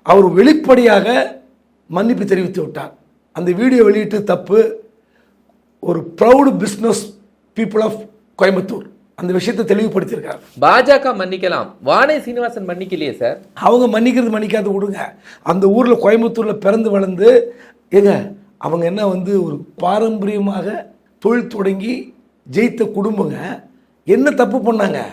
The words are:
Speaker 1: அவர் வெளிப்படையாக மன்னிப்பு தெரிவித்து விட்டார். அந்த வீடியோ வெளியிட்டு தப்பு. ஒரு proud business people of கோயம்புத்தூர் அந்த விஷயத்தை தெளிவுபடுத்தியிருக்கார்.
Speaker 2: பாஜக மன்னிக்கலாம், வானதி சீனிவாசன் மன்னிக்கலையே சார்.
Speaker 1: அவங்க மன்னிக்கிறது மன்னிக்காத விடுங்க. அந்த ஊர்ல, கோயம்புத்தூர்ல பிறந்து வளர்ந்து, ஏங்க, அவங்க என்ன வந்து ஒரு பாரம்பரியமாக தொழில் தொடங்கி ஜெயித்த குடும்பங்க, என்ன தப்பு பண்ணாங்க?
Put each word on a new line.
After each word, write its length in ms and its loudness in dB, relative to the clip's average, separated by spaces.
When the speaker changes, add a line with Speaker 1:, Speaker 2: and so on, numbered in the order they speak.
Speaker 1:
அவர் 240 6
வெளிப்படையாக 1120 2
மன்னிப்பு 380 -2
தெரிவித்து 360 -2
விட்டார். 320 -10
அந்த 200 -4
வீடியோ 320 4
வெளியிட்டு 400 2
தப்பு. 520 0
ஒரு 420 -6
proud 420 6
business 320 -2
people 260 -2
of 120 -2
கோயம்புத்தூர் 520 -2
அந்த 160 -6
விஷயத்தை 440 -2
தெளிவுபடுத்தியிருக்கார். 600 -4
Speaker 2:
பாஜக 540 4
மன்னிக்கலாம், 520 -4
வானதி 340 2
சீனிவாசன் 480 -8
மன்னிக்கலையே 480 -6
சார். 240 -4
Speaker 1:
அவங்க 480 2
மன்னிக்கிறது 280 2
மன்னிக்காத 400 -2
விடுங்க. 300 -4
அந்த 260 0
ஊர்ல, 280 4
கோயம்புத்தூர்ல 580 0
பிறந்து 380 0
வளர்ந்து, 640 0
ஏங்க, 420 2
அவங்க 280 -4
என்ன 220 -2
வந்து 360 -2
ஒரு 220 -8
பாரம்பரியமாக 1120 -4
தொழில் 280 0
தொடங்கி 680 -6
ஜெயித்த 440 0
குடும்பங்க, 680 -6
என்ன 240 4
தப்பு 280 0
பண்ணாங்க? 440 -2